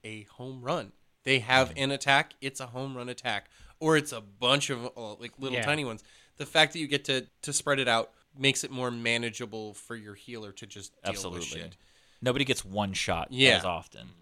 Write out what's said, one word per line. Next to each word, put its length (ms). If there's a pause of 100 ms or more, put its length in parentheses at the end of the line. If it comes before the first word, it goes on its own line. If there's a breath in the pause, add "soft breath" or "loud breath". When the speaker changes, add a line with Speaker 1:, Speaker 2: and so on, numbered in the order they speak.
Speaker 1:
a 200
home 380
run. 300 (320)
They 160
have 300
Speaker 2:
Mm-hmm. 140
Speaker 1:
an 80
attack, 500
it's 180
a 80
home 280
run 140
attack, 400 (300 soft breath)
or 180
it's 160
a 80
bunch 480
of, 160 (120)
uh, 180
like, 220
little 200
Speaker 3:
Yeah. 80
Speaker 1:
tiny 200
ones. 180 (340 soft breath)
The 80
fact 280
that 60
you 80
get 180
to, 220 (140)
to 120
spread 260
it 100
out 220 (260 soft breath)
makes 260
it 80
more 200
manageable 840
for 240
your 180
healer 380
to 120
just 280 (100)
deal 80
Speaker 2:
Absolutely. 280
Speaker 1:
with 80
shit. 300 (440 soft breath)
Speaker 2:
Nobody 240
gets 180
one 300
shot 380
Speaker 1:
Yeah. 260
Speaker 2:
as 80
often. 420 (140)